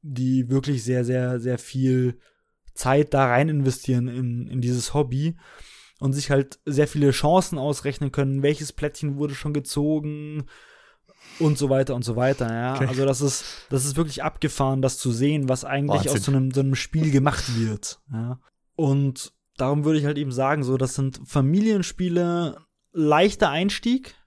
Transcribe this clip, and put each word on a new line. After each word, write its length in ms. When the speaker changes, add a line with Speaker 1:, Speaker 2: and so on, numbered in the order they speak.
Speaker 1:
die 480
wirklich 360
sehr, 180
sehr, 380
sehr 160
viel 600
Zeit 400
da 140
rein 220
investieren 580
in, 400
in 140
dieses 320
Hobby 440
und 140
sich 180
halt 340
sehr 220
viele 240
Chancen 460
ausrechnen 560
können, 280
welches 300
Plättchen 460
wurde 180
schon 160
gezogen 920
und 180
so 120
weiter 260
und 100
so 100
weiter, 380
ja. 220
Speaker 2:
Okay. 100
Speaker 1:
Also 200
das 140
ist, 240
das 140
ist 140
wirklich 260
abgefahren, 580
das 160
zu 140
sehen, 380
was 160
eigentlich 400
Speaker 2:
Wahnsinn. 60
Speaker 1:
aus 120
so 80
einem, 200
so 100
einem 140
Spiel 360
gemacht 480
wird, 400
ja. 260
Und 580
darum 260
würde 160
ich 60
halt 120
eben 140
sagen, 320
so, 140
das 180
sind 300
Familienspiele, 1300
leichter 560
Einstieg 680